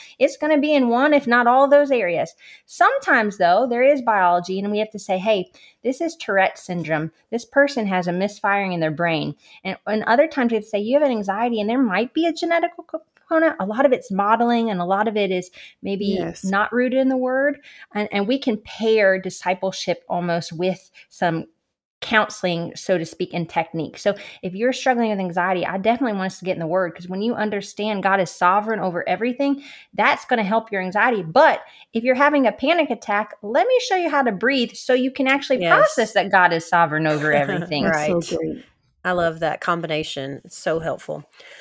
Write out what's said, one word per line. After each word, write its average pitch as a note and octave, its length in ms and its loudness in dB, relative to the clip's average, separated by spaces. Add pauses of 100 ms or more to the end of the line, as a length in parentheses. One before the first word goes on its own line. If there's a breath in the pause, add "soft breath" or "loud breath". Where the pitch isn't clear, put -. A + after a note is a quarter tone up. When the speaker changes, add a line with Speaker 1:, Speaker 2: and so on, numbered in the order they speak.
(180 loud breath)
Speaker 1:
it's D4+ 180 2
gonna D4+ 220 2
be D4+ 160 2
in C4 140 4
one, B3+ 260 2
if C#4+ 140 2
not A#3+ 180 4
all C4 180 6
of C#4 60 2
those C#4+ 220 6
areas. F3 420 0 (320 loud breath)
Sometimes, E4+ 720 2
though, F#3 300 4
there A#3+ 160 0
is C#4 180 4
biology, F#3+ 560 2
and G3 140 -4
we G#3 60 0
have G#3+ 120 -2
to G#3 80 -14
say, F#3+ 200 -2
"Hey, F#3+ 320 0 (340 soft breath)
this C4 160 -2
is E4 160 -4
Tourette G3 420 0
syndrome. D#3+ 540 -4 (180)
This A#3+ 140 -6
person C#4 420 -4
has F#3 220 -2
a F3 40 -4
misfiring G3 600 -4
in F3 80 -4
their D#3 100 -2
brain." D3+ 460 -4 (260 soft breath)
And, F#3 140 -8 (100)
and G#3 180 -4
other C4 220 2
times C4+ 240 -2
we A#3 60 -2
have G#3 80 -4
to - 60 -20
say, G#3 100 -2
"You A3 140 -2
have D4 140 4
an B3 80 0
anxiety, G#3+ 440 -2
and G#3 100 -2
there A#3+ 80 0
might A3+ 360 0
be D#4+ 120 2
a E4 60 0
genetic E4+ 440 -2
component." - 840 -2
A F#3+ 60 -2
lot G#3+ 180 0
of C4 80 6
it's - 180 -4
modeling, A3+ 600 2
and F#3 100 -2
a F3 60 -2
lot G3 220 2
of G#3+ 80 -4
it G3+ 140 0
is F#3 200 -4 (320 loud breath)
maybe G3 240 -4
Speaker 2:
Yes. F3+ 360 -4
Speaker 1:
not G3 300 0
rooted B3 260 0
in C4 120 2
the C4 80 0
word. C4+ 420 -2 (340 loud breath)
And, G#3 180 -4
and G3+ 140 -2
we C4 120 0
can A#3+ 180 -2
pair G#3+ 640 2
discipleship F#3 880 -4
almost E3+ 440 -2
with F3+ 380 -4 (200 soft breath)
some E3 340 -2 (560)
counseling, F3+ 760 -2
so - 200 -2
to E3+ 80 -4
speak, - 300 -10
and E3+ 140 -4
technique. E3 500 -6
So G3+ 160 -2 (280 loud breath)
if F3+ 120 -8
you're A#3 180 -2
struggling A#3+ 380 0
with G3+ 80 -2
anxiety, F3+ 480 -2
I F#3+ 120 -6
definitely A3 380 0
want F#3+ 160 -4
us - 60 -16
to - 60 -16
get F3+ 80 -2
in E3 80 -4
the E3 60 -4
word, F3 280 -2
'cause F3 140 -16
when F#3+ 140 -6
you A#3 120 -2
understand G#3 720 -6
God G3 160 2
is F3 100 -2
sovereign G#3 480 0
over F3 300 -4
everything, B3+ 560 -2 (300 loud breath)
that's B3 300 0
gonna A#3 200 0
help A3 260 -2
your G3 100 -4
anxiety. G3+ 440 0
But A#3+ 360 4 (320 loud breath)
if A3+ 120 -4
you're B3+ 100 4
having C#4+ 320 4
a G#3 60 2
panic D4 380 0
attack, G#3+ 520 -4
let B3+ 240 0
me B4 220 4
show F#4+ 80 0
you F4 140 0
how C#4 120 2
to B3 80 2
breathe A#3 440 0
so - 200 0
you C4 160 0
can C4 160 -2
actually C4+ 340 0
Speaker 3:
Yes. F3 160 2
Speaker 1:
process C#5 360 2
that F#3+ 180 0
God F3+ 220 6
is E3 160 -2
sovereign D#3+ 400 2
over D3+ 240 2
Speaker 3:
<laughs> E3+ 340 0
Speaker 1:
everything. D3 180 -2
Speaker 2:
That's D#3 220 0
so F3 140 0
Speaker 3:
Right. E3 180 -4
Speaker 2:
great. D#3 260 -6 (400)
Speaker 3:
I F3+ 60 0
love E3+ 300 0
that D#3+ 200 -2
combination. D#3 840 -4
It's - 120 -14
so E3 220 -2
helpful. D#3 460 -8 (360 loud breath)